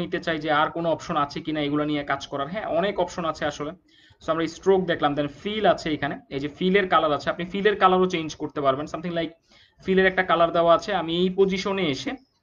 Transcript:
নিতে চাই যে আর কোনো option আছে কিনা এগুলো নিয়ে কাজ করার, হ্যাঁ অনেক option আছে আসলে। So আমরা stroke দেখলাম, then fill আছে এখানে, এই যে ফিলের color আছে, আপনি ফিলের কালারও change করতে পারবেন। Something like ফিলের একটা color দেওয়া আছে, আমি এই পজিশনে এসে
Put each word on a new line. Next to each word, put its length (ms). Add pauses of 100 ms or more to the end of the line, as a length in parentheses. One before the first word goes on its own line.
নিতে 240
চাই 180
যে 60 (100)
আর 160
কোনো 180
option 300
আছে 220
কিনা 200
এগুলো 240
নিয়ে 200
কাজ 200
করার, 220
হ্যাঁ 140 (120)
অনেক 160 (100)
option 280
আছে 180
আসলে। 220 (500)
So 100
আমরা 120 (120)
stroke 240 (100)
দেখলাম, 260
then 120 (120)
fill 240 (100)
আছে 220
এখানে, 180 (200)
এই 100
যে 120
ফিলের 360
color 240
আছে, 160
আপনি 200
ফিলের 300
কালারও 320
change 160 (120)
করতে 240
পারবেন। 260
Something 260
like 140 (520)
ফিলের 260
একটা 200
color 260
দেওয়া 220
আছে, 120 (100)
আমি 120 (100)
এই 60 (100)
পজিশনে 460 (100)
এসে 160 (320)